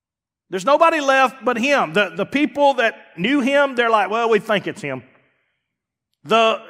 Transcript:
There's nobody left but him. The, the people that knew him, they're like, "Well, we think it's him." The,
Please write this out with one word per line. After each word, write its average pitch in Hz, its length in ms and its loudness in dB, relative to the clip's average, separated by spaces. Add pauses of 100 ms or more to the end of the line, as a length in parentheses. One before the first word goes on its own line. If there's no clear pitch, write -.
(500)
There's 180 140 -10
nobody 311 380 4
left 269 420 2
but 240 140 -2
him. 233 340 0
The, 190 240 0
the 185 100 -4
people 285 500 0
that 233 200 -2 (220)
knew 254 240 0
him, 277 340 0
they're 233 140 0
like, 208 200 0
"Well, 226 200 -2
we 220 100 2
think 208 280 -4
it's 156 140 -12
him." 131 220 -10 (1200)
The, 220 460 0